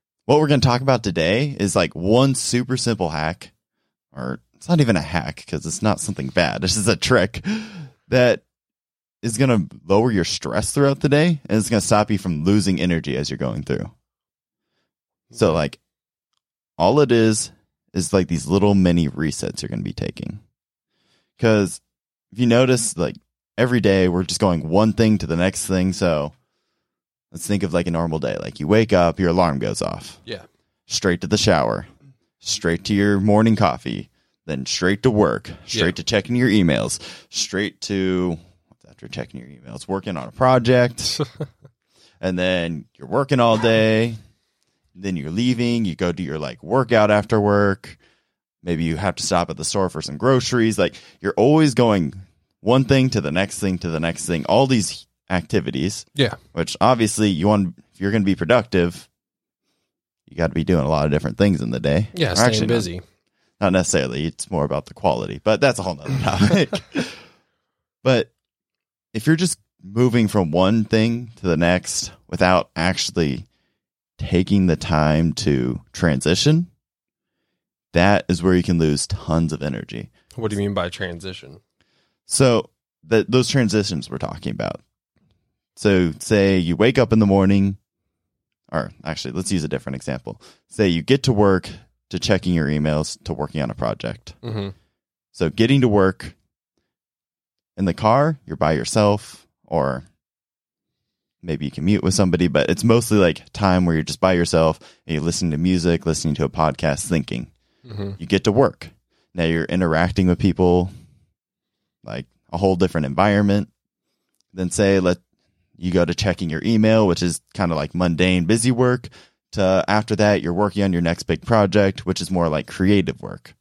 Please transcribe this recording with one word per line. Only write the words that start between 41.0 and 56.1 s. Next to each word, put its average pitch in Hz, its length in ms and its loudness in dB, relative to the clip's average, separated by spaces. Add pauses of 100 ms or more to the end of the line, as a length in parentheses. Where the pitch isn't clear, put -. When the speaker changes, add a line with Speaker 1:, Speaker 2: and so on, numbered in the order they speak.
Speaker 2:
<laughs> - 920 -18
Speaker 1:
And 90 180 -4
then 87 560 -2
you're 69 140 -20
working 135 320 0
all 117 180 4
day. 113 560 2 (840)
Then 95 200 -4
you're 73 140 -6
leaving. 120 540 0
You 85 100 -4
go 87 160 -2
do 87 140 -6
your, 76 160 -6
like, 64 240 -10
workout 110 480 2
after 104 280 2
work. 101 560 0 (680)
Maybe 85 180 -2
you 82 140 -2
have 95 200 -4
to - 60 -10
stop 87 280 -2
at 71 60 -10
the 78 80 -10
store 95 240 -2
for 76 140 -10
some 76 140 -10
groceries. 120 640 0
Like, 87 160 0 (240)
you're 98 160 -4
always 147 380 4
going 101 400 2 (460)
one 123 240 2
thing 131 260 2
to 113 100 -2
the 71 100 -4
next 92 300 -4
thing 95 180 -2
to 87 100 -8
the 80 120 -4
next 82 260 -4
thing. 85 200 -2
All 123 200 4
these 123 400 -2 (240)
activities. 87 840 -4